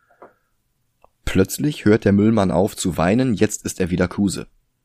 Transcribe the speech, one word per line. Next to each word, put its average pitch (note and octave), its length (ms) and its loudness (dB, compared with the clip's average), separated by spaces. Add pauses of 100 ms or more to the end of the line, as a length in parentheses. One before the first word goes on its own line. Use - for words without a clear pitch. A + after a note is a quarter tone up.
(1300)
Plötzlich - 600 -2
hört G#2 200 4
der G2+ 80 4
Müllmann G2+ 380 2
auf F2+ 240 0
zu E2+ 220 -4
weinen, A2 360 0
jetzt G#2+ 320 -2
ist - 160 -6
er F2+ 80 -4
wieder F2+ 180 0
Kuse. F#2 400 -4 (380)